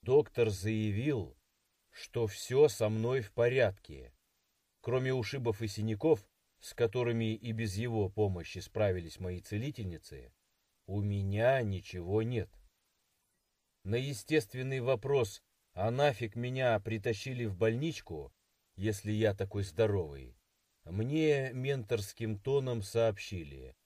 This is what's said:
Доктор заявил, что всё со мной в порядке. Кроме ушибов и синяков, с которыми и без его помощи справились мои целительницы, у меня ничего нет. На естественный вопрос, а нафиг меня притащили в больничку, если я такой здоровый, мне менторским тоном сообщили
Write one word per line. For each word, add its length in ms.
Доктор 480
заявил, 880
что 300
всё 420
со 220
мной 320
в 100
порядке. 800
Кроме 320
ушибов 480
и 40
синяков, 640
с 140
которыми 600
и 180
без 240
его 340
помощи 480
справились 600
мои 220
целительницы, 920
у 140
меня 600
ничего 600
нет. 280
На 140
естественный 840
вопрос, 640
а 180
нафиг 460
меня 440
притащили 680
в 100
больничку, 720
если 360
я 200
такой 320
здоровый, 720
мне 720
менторским 840
тоном 440
сообщили 920